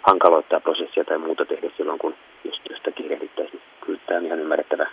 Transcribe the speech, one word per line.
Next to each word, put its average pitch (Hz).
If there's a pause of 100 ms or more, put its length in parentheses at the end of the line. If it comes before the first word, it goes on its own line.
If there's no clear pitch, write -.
hankaloittaa 85
prosessia -
tai 82
muuta 80
tehdä -
silloin, 80
kun - (280)
jos, -
jos -
sitä -
kiirehdittäisiin. - (240)
Kyllä 85
tämä 87
on 87
ihan 82
ymmärrettävää. 78